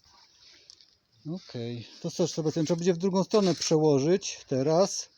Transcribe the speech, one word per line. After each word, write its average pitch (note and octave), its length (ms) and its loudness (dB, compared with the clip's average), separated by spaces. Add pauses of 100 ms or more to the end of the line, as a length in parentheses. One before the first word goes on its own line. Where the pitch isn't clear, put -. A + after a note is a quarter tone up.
(1300)
Okej, A#2+ 520 -10 (140)
to E3+ 100 -8
co, E3 180 0
Sebastian, D#3 380 -2
trzeba F3 120 -2
będzie F3 160 0
w E3 40 -6
drugą F#3 260 0
stronę G3 300 2
przełożyć D#3 920 2
teraz D#3 680 0